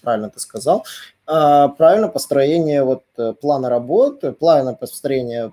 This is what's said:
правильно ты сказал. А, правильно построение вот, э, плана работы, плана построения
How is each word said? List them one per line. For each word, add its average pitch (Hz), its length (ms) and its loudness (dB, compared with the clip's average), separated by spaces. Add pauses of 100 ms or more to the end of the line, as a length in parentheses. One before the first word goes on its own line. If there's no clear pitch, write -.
правильно 107 280 -4
ты - 100 -20
сказал. 143 440 -4 (420)
А, 147 420 4
правильно 185 400 4
построение 147 720 0
вот, 131 220 -2 (140)
э, 113 220 -4
плана 139 280 -2
работы, 147 640 -2
плана 143 420 2
построения 120 800 -6